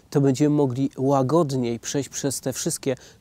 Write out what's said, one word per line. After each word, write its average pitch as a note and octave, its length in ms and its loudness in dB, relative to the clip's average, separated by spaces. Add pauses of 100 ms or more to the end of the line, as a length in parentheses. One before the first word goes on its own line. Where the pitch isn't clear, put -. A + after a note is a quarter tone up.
to C#3+ 120 2
będziemy C#3 340 4
mogli C3+ 420 0
łagodniej C3+ 840 0
przejść - 300 -6
przez - 320 -6
te C3 120 -6
wszystkie - 420 -4 (260)